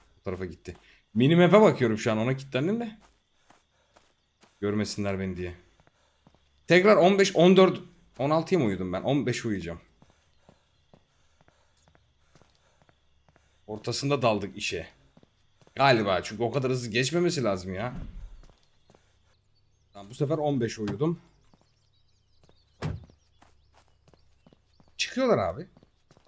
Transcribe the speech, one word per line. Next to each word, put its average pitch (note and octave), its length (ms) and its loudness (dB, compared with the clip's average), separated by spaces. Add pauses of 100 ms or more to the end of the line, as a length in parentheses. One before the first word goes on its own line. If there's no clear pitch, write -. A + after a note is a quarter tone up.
(180)
Bu - 40 -20
tarafa F#2 220 -8
gitti. F2 320 -14 (380)
Minimap'e E3+ 460 6
bakıyorum B2 380 4
şu A#2 140 -2
an, G#2+ 60 -2
ona B2+ 180 -2
kilitlendim E3+ 440 -4
de. A3 180 -12 (1600)
Görmesinler G2+ 580 -4
beni F#2+ 180 -6
diye. F2 180 -8 (1120)
Tekrar F#3 300 6
on F#3 220 6
beş, F#3+ 180 2
on F3+ 200 8
dört, F#3+ 240 6 (380)
on C#3 120 -2
altıya E3 300 0
mı A#2+ 60 2
uyudum F#2 260 -4
ben? F#2+ 100 -6
On C3 240 0
beş A#2+ 180 -4
uyuyacağım. F2 360 -6 (3750)
Ortasında B2+ 560 -4
daldık G#2 340 0
işe. F2 320 -8 (840)
Galiba, A2 480 2
çünkü A2 200 -8
o A#2+ 100 -2
kadar C3 180 -4
hızlı A#2+ 200 -6
geçmemesi D3+ 520 -2
lazım F#2+ 320 -4
ya. A#2 200 -8 (2000)
Tamam, G2+ 180 -20
bu B2+ 40 -16
sefer D3+ 240 -4
on D3 220 -2
beş A2 180 -4
uyudum. C#3 420 -4 (3750)
Çıkıyorlar A#3+ 420 0
abi. F#2+ 300 -4 (600)